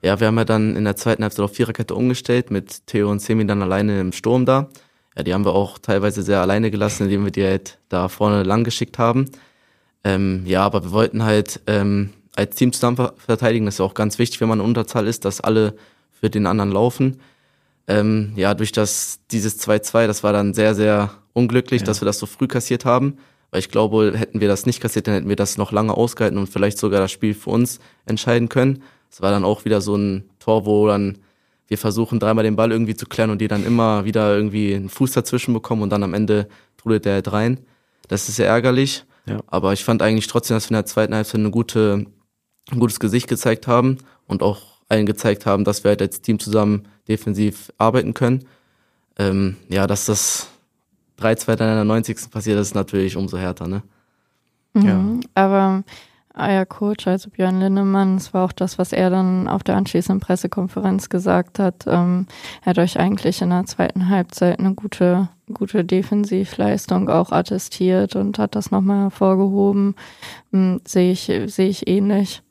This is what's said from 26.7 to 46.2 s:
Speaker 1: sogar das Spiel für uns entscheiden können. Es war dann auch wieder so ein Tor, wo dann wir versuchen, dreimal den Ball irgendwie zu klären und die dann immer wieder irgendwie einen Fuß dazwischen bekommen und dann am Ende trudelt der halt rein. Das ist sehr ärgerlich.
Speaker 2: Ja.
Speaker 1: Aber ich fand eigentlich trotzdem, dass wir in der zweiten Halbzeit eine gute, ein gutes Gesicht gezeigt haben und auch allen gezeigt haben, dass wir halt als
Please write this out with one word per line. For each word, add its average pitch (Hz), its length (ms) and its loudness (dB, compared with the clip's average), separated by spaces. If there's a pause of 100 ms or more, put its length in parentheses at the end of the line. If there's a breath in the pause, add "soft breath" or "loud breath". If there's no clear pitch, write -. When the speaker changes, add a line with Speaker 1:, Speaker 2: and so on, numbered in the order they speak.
Speaker 1:
sogar 98 220 0
das 95 120 0
Spiel 107 200 -2
für - 180 -8
uns 120 280 0 (260 soft breath)
entscheiden 117 460 0
können. 135 320 0 (280 loud breath)
Es - 120 -14
war 98 80 0
dann 101 140 0
auch 104 200 0
wieder 107 160 2
so 104 160 -2
ein 98 320 -2 (120)
Tor, 110 260 0
wo 107 220 4
dann 101 300 0 (500 soft breath)
wir 107 100 -4
versuchen, 113 420 -2
dreimal 110 240 2
den 110 100 2
Ball 110 160 2
irgendwie 110 240 0
zu - 120 -12
klären 110 240 -2
und 104 100 -2
die 110 80 -2
dann 104 180 -2
immer 110 380 2
wieder 104 320 2
irgendwie 104 380 -2
einen 98 140 -6
Fuß 131 240 -2
dazwischen 123 420 -2
bekommen 110 280 -2
und 101 80 -2
dann 101 140 0
am 92 100 -4
Ende 104 340 0 (280 soft breath)
trudelt 110 300 -2
der 101 80 2
halt 98 180 -2
rein. 117 280 0 (480 soft breath)
Das - 200 -4
ist 107 80 -8
sehr 113 100 2
ärgerlich. 127 580 2 (220 soft breath)
Speaker 2:
Ja. 104 220 -6
Speaker 1:
Aber 95 240 0
ich 101 120 -2
fand 113 180 2
eigentlich 110 260 2
trotzdem, 117 280 -2
dass 107 100 -4
wir 117 100 0
in 107 60 0
der - 40 -6
zweiten 107 280 0
Halbzeit 107 260 -2
eine 107 100 2
gute, 107 560 0 (640)
ein 127 80 -4
gutes 117 220 0
Gesicht 120 280 0
gezeigt 113 380 -2
haben 127 320 2 (300 soft breath)
und - 160 -4
auch 101 180 0 (260)
allen 107 180 2
gezeigt 104 400 -2
haben, 101 180 2
dass 101 180 -2
wir 107 80 2
halt 104 120 2
als - 180 -6